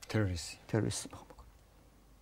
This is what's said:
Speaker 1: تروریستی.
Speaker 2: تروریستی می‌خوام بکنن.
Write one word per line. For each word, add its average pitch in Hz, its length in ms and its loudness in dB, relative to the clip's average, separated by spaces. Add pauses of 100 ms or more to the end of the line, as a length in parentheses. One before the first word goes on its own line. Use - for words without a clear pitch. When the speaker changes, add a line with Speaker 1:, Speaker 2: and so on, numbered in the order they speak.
Speaker 1:
تروریستی. 95 480 0 (100)
Speaker 2:
تروریستی 110 440 2
می‌خوام - 140 -16
بکنن. - 200 -20 (760)